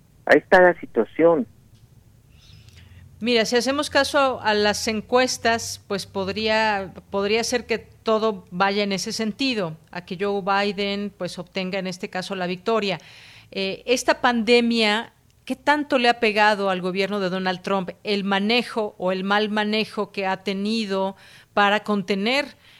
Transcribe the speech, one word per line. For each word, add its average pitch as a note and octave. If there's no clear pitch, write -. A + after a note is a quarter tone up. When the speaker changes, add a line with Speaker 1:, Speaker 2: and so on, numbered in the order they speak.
Speaker 1:
Ahí C#3+
está F#3
la F3+
situación. D3+
Speaker 2:
Mira, A3+
si -
hacemos C4+
caso C#4
a G#3
las G#3
encuestas, A#3
pues G3
podría, G3+
podría G3+
ser A#3
que A3+
todo A3
vaya G3
en G3+
ese F#3+
sentido, G#3+
a F3+
que F#3
Joe G3+
Biden, G3+
pues, F3+
obtenga F#3
en F#3
este F#3
caso F#3
la F3+
victoria. F#3
Eh, F#3+
esta B3
pandemia, A#3
¿qué B3+
tanto D4
le A#3+
ha A#3+
pegado G#3
al F3+
gobierno F#3+
de F#3
Donald F#3
Trump G3
el G3+
manejo G#3+
o F3+
el F#3+
mal G#3
manejo G#3
que G3
ha F#3
tenido G3
para G3+
contener G#3